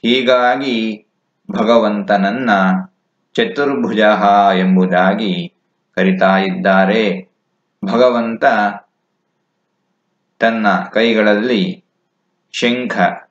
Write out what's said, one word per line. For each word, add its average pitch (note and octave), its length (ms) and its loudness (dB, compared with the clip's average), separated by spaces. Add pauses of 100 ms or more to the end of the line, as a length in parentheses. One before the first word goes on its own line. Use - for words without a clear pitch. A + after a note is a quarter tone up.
ಹೀಗಾಗಿ B2 1040 0 (440)
ಭಗವಂತನನ್ನ G#2 960 0 (840)
ಚತುರ್ಭುಜಃ G#2+ 1200 2
ಎಂಬುದಾಗಿ F#2 1000 0 (420)
ಕರಿತಾ F#2+ 420 2
ಇದ್ದಾರೆ. F#2+ 920 0 (560)
ಭಗವಂತ A#2 600 0 (1900)
ತನ್ನ A2+ 280 -2 (240)
ಕೈಗಳಲ್ಲಿ G#2+ 920 0 (680)
ಶಂಖ A#2+ 420 -4 (380)